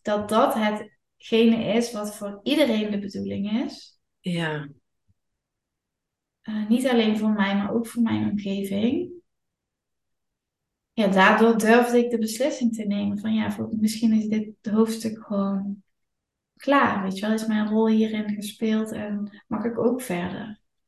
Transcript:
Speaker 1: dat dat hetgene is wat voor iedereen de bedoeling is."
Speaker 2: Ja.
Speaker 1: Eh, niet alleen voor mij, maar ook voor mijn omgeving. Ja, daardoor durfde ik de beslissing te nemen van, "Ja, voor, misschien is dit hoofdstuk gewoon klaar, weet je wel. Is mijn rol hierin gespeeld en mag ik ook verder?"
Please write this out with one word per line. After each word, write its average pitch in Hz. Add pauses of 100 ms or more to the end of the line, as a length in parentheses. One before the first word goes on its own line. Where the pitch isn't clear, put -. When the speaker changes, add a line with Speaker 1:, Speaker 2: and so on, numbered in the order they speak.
Speaker 1:
dat 208
dat 254
hetgene 220
is 233
wat 208
voor 202
iedereen 233
de 202
bedoeling 202
is." - (200)
Speaker 2:
Ja. 156 (1700)
Speaker 1:
Eh, 214
niet 262
alleen 214
voor 214
mij, 202
maar 208
ook 233
voor 233
mijn 214
omgeving. 202 (1800)
Ja, 208
daardoor 214
durfde 240
ik 240
de 233
beslissing 240
te 214
nemen 202
van, 220
"Ja, 214
voor, 220
misschien 214
is 214
dit 214
hoofdstuk 220
gewoon 196 (720)
klaar, 226
weet 190
je 208
wel. 220
Is 226
mijn 214
rol 220
hierin 220
gespeeld 220
en 208
mag 214
ik 233
ook 254
verder?" 190 (280)